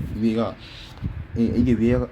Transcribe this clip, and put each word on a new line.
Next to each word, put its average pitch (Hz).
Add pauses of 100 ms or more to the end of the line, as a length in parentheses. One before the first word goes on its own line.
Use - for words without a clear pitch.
(160)
위에가, 110 (840)
이, 117
이게 120
위에, 120